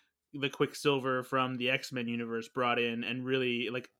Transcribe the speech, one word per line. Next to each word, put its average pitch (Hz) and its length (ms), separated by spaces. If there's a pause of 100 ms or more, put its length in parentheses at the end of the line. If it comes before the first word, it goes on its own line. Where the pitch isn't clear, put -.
(320)
the 139 180
Quicksilver 135 760
from 131 320
the 123 140
X-Men 127 360
universe 117 420
brought 120 300
in 117 240
and 123 220
really, 127 460
like, 123 300